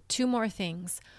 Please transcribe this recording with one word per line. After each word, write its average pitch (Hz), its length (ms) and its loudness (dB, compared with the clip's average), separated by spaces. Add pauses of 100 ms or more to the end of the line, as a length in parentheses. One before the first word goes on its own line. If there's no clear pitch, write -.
two 254 180 2
more 233 220 2
things. 175 520 -4 (180)